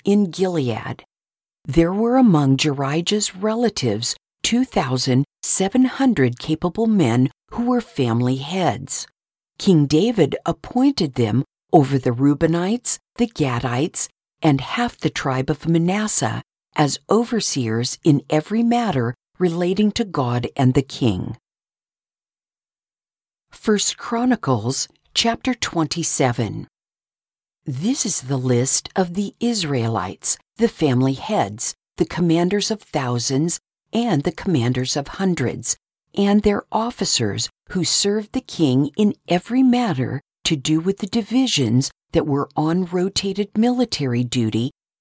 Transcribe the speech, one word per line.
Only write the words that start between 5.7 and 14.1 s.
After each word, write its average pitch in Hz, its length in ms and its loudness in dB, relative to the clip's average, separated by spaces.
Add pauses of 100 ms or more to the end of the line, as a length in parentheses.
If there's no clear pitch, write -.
hundred 185 540 2
capable 180 480 -2
men 135 420 4 (220)
who 240 140 -4
were 247 160 0
family 123 560 -2
heads. 139 680 -4 (520)
King 160 260 4
David 165 500 2 (120)
appointed 240 680 0
them 117 320 0 (260)
over 139 260 6
the 127 120 -2
Reubenites, 165 880 0 (180)
the 240 120 2
Gadites, 127 840 -4 (320)